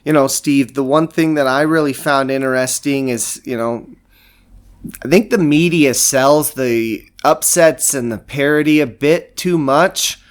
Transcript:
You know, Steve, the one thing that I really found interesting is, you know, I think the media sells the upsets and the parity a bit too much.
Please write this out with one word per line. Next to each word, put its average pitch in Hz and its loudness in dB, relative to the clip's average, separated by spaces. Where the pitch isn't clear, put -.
You 151 0
know, 143 4
Steve, 135 -2
the 139 -2
one 151 0
thing 160 0
that 143 0
I 135 0
really 156 0
found 135 -2
interesting 135 -2
is, - -6
you 127 -8
know, 117 -6
I - -10
think 196 2
the 233 0
media 156 2
sells 139 2
the 117 -2
upsets 156 2
and 120 -4
the 104 -6
parity 151 0
a 147 2
bit 143 -2
too 175 -2
much. 151 0